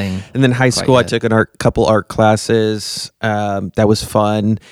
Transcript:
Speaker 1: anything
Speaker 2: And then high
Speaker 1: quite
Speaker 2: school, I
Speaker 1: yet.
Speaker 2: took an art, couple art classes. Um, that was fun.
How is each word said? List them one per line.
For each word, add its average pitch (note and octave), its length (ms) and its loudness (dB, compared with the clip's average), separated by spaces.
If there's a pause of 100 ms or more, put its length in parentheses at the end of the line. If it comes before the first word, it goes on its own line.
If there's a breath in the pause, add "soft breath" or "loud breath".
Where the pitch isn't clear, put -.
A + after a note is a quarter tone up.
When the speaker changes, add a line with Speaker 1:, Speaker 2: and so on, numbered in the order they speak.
Speaker 1:
anything F#2+ 160 -6 (100)
Speaker 2:
And C3 100 0
then B2+ 80 2
high B2+ 200 2
Speaker 1:
quite - 20 -2
Speaker 2:
school, B2 220 2
I B2 60 6
Speaker 1:
yet. - 80 0
Speaker 2:
took A#2 140 -4
an A2+ 100 0
art, - 260 0
couple A#2 260 0
art G#2+ 240 2
classes. A2 1000 0 (100)
Um, G#2 540 -4
that G#2+ 120 4
was G#2+ 160 2
fun. G#2+ 560 0 (120 loud breath)